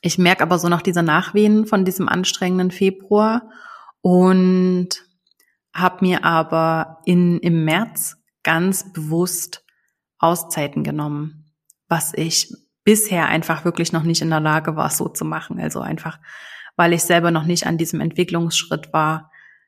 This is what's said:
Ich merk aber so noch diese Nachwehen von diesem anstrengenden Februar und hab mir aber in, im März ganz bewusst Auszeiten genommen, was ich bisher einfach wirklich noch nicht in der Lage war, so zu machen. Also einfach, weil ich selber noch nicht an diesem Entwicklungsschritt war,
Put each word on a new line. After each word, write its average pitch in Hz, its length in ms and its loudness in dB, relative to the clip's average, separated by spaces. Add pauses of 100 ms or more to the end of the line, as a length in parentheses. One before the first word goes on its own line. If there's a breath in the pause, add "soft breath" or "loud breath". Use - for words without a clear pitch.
Ich - 180 -2
merk 180 240 4
aber 170 160 2
so 170 100 0
noch 170 140 0
diese 175 200 0
Nachwehen 208 640 2
von 196 180 0
diesem 185 240 -2
anstrengenden 185 640 -2
Februar 208 760 0 (520 loud breath)
und 185 880 4 (840)
hab 180 300 -2
mir 180 220 0
aber 160 800 0
in, 175 340 2
im 165 260 0
März - 520 -4 (260)
ganz 180 500 -2
bewusst 165 720 -4 (540)
Auszeiten 156 680 -2
genommen, 147 680 -8 (360)
was 165 260 -4
ich - 400 -4 (300)
bisher 196 420 2
einfach 160 380 -2
wirklich 170 280 -2
noch 165 100 -2
nicht 165 200 0
in 165 80 -2
der 160 100 0
Lage 156 360 -2
war, 151 140 -2
so - 180 -4
zu - 160 -8
machen. 156 360 -8
Also - 200 -8
einfach, - 380 -10 (580 loud breath)
weil 170 160 4
ich 170 100 0
selber 170 280 2
noch 160 140 0
nicht 170 220 -2
an 165 120 -2
diesem 160 220 -4
Entwicklungsschritt 165 920 -4
war, 156 380 -2 (380 soft breath)